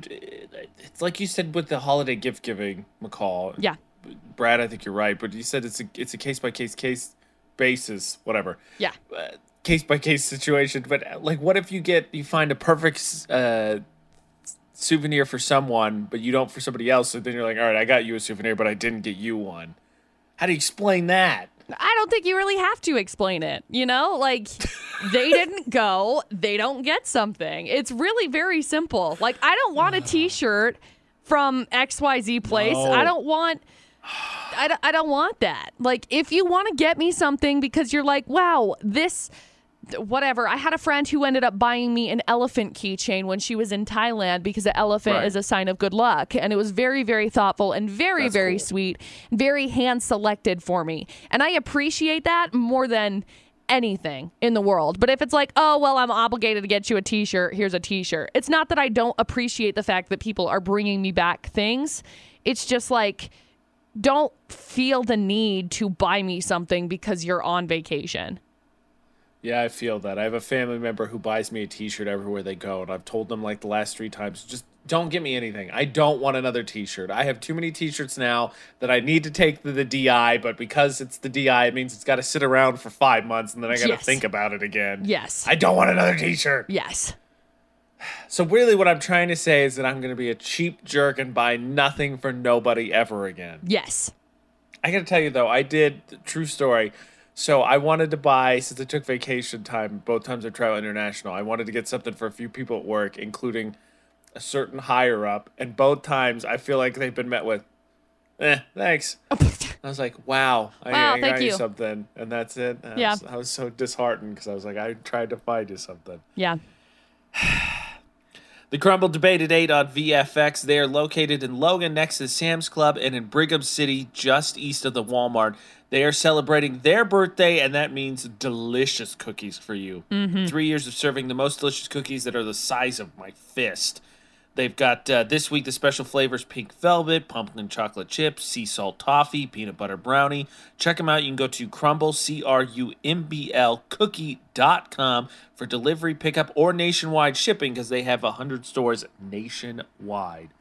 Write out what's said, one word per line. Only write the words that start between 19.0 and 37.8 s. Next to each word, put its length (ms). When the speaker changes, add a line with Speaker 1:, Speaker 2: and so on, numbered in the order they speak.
Speaker 1:
get 140
you 220
one." 380
How 120
do 40
you 60
explain 500
that? 420
Speaker 2:
I 160
don't 140
think 160
you 100
really 220
have 240
to 160
explain 460
it, 260
you 160
know? 340
Like, 300
Speaker 1:
<laughs> 640
Speaker 2:
they 160
didn't 400
go, 600
they 280
don't 240
get 260
something. 600
It's 240
really 360
very 360
simple. 580
Like, 220
I 120
don't 200
want 200
a 60
Speaker 1:
<sighs> 0
Speaker 2:
T-shirt 760
from 500
X 300
Y 200
Z 200
place. 320
Speaker 1:
No. 180
Speaker 2:
I 120
don't 220
want, 360
I 100
don't, 160
I 80
don't 180
want 320
that. 280
Like, 300
if 220
you 140
wanna 300
get 220
me 140
something 500
because 320